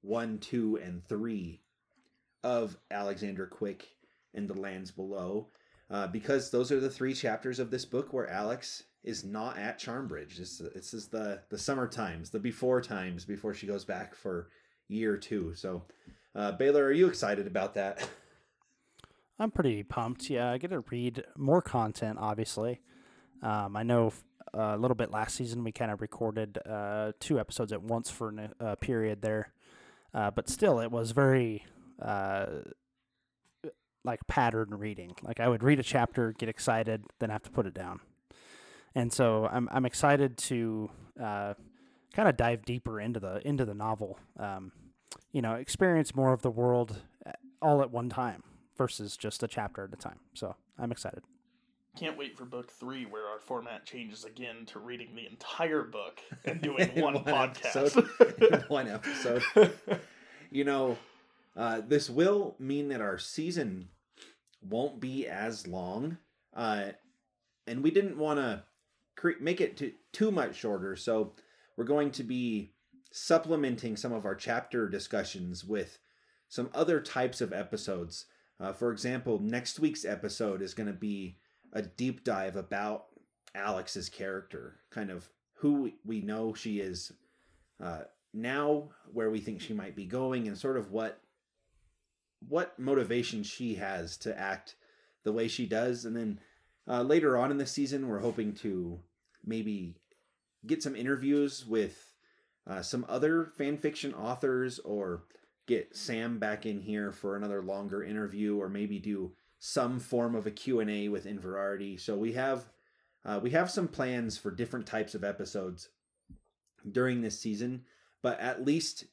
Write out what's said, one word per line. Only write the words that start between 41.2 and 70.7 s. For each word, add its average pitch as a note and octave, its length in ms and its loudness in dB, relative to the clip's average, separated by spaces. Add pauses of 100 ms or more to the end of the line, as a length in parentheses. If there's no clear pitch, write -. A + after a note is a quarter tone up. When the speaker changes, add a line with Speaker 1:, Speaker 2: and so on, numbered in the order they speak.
Speaker 2:
uh, G2+ 340 -2 (580)
kinda G3+ 200 6
dive A#2 320 2
deeper A#2+ 360 -4
into A2+ 180 -2
the, F#2+ 280 -4
into C#3 180 2
the G#2 80 -4
novel, G#2 460 -2 (180)
um, G2 340 -6 (600)
you C#3 100 0
know, A2+ 140 2
experience D#3+ 600 4
more C3 160 6
of B2 120 4
the B2+ 80 2
world, A#2+ 500 2 (240)
uh, - 60 -10 (300)
all D3 200 8
at B2+ 80 2
one A#2+ 200 -2
time, A#2 340 -2 (340)
versus G#2 400 0
just - 260 -4
a A2+ 40 -2
chapter G2+ 360 -4
at G2 100 -10
a - 40 -14
time. - 220 -12 (140)
So G2 220 -8 (220)
I'm A#2+ 140 -2
excited. - 320 -8 (720)
Speaker 3:
Can't D#3 220 -6
wait C#3 180 -10
for B2+ 100 -14
book B2 260 -10
three, B2+ 340 -10
where G#2+ 220 -8
our G#2+ 120 -8
format A#2 460 -8
changes A2 400 -14
again A2+ 420 -12
to G#2+ 120 -14
reading A#2+ 360 -12
the A2+ 120 -14
entire D#3 560 -2
book G#2 360 -8 (240)
and E3 180 -4
Speaker 1:
<laughs> - 20 -4
Speaker 3:
doing D3+ 320 4
Speaker 1:
In D#3+ 80 4
Speaker 3:
one C#3 100 4
Speaker 1:
one C#3 100 0
Speaker 3:
podcast. C3+ 760 4
Speaker 1:
episode. - 440 8
<laughs> A3+ 120 12
In - 140 6
one C3 200 2
episode. A#2+ 560 0 (120)
Speaker 3:
<laughs> - 460 8 (500)
Speaker 1:
You C#3 140 2
know, C3+ 320 4 (600)
uh, A2+ 300 0
this C#3+ 240 4
will F#3 480 4
mean C#3+ 300 -2
that B2 120 -2
our G2 160 0
season B2+ 720 -4 (720)
won't A#2 380 -4
be C3 280 -4
as G#2 380 -6
long, F#2+ 520 -4 (380)
uh, G#2 340 -2 (760)
and A#2+ 160 -4
we D#3 80 6
didn't F#3 300 2
wanna C#3 440 0 (520)
cre-, - 260 0
make F3+ 200 0
it - 160 0
too, C#3 160 -6 (180)
too G#3+ 180 2
much D#3+ 260 0
shorter, G2 400 -2